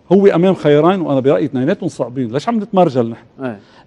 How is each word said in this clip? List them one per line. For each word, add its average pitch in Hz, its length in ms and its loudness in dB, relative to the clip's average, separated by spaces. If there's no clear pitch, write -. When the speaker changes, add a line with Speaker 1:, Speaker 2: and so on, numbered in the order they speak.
Speaker 1:
هو 196 140 4
أمام 185 280 4
خيارين، 156 460 2
وأنا 143 200 -2
برأيي 135 240 0
اثنيناتهم 147 440 -4
صعبين، 123 440 -6
ليش 139 160 -4
عم 233 120 -2
نتمرجل 165 460 0
نحن؟ - 380 -14
Speaker 2:
إيه. 113 140 -10